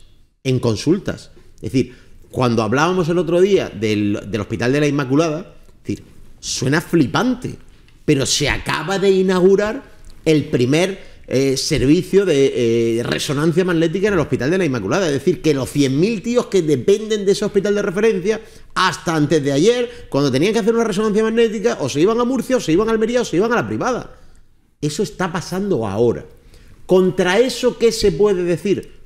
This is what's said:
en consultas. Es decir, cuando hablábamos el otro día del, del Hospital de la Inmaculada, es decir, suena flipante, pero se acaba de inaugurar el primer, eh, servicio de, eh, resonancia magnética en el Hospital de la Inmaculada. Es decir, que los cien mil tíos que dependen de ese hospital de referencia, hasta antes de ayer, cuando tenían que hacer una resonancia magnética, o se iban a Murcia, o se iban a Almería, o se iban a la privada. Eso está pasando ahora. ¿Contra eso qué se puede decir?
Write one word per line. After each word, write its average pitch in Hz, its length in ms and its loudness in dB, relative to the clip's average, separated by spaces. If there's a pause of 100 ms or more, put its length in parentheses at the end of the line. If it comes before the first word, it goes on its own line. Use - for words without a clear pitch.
(420)
en 127 160 0
consultas. 123 720 -2 (260)
Es - 160 -12
decir, - 220 0 (360)
cuando 120 340 0
hablábamos 156 440 0
el 175 100 0
otro 175 220 2
día 185 280 2
del, 104 600 -2
del 104 120 -4
Hospital 113 320 -2
de 147 80 2
la 151 80 2
Inmaculada, 147 680 0 (280)
es - 60 -20
decir, - 160 -6 (360)
suena 135 400 -2
flipante, 170 760 0 (500)
pero 139 220 2
se - 220 -2
acaba 151 500 -2
de 196 120 2
inaugurar 190 760 2 (400)
el 156 220 2
primer, 160 680 0 (120)
eh, 135 280 0
servicio 165 680 2
de, 117 760 2
eh, - 20 -2
resonancia 156 640 0
magnética 175 420 0
en 202 80 0
el 170 60 2
Hospital 123 320 -2
de 190 60 0
la 185 60 0
Inmaculada. 131 440 -2
Es 139 60 0
decir, 165 280 -2
que 151 100 2
los 131 160 -2
cien 139 300 0
mil 196 240 0
tíos 233 240 0
que 190 160 0
dependen 196 640 0
de 196 60 4
ese 196 120 -2
hospital 202 300 0
de 202 80 -2
referencia, 208 580 0 (360)
hasta 170 400 0
antes 147 260 2
de 139 80 -2
ayer, 233 580 0
cuando 139 220 0
tenían 151 220 2
que 226 80 0
hacer 214 120 0
una 233 120 2
resonancia 220 400 0
magnética, 226 560 0
o 135 80 -2
se 135 120 -2
iban 226 200 2
a 240 40 2
Murcia, 247 340 0
o - 20 -2
se 160 100 -4
iban 202 180 2
a 226 40 0
Almería, 226 300 0
o - 20 -2
se - 140 -4
iban 226 140 0
a 233 40 0
la 151 100 0
privada. 165 480 -4 (640)
Eso 151 220 -4
está 180 300 -6
pasando 180 520 -4
ahora. 104 400 0 (600)
¿Contra 185 560 2
eso 247 380 0
qué 226 120 4
se 214 220 0
puede 180 320 0
decir? 175 480 -2 (140)